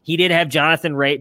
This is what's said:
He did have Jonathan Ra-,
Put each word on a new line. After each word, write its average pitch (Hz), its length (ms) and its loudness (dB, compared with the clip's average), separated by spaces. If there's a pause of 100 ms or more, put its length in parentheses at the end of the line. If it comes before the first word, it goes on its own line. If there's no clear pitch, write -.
He 165 140 -6
did 180 140 2
have 170 180 2
Jonathan 151 480 0
Ra-, 139 240 0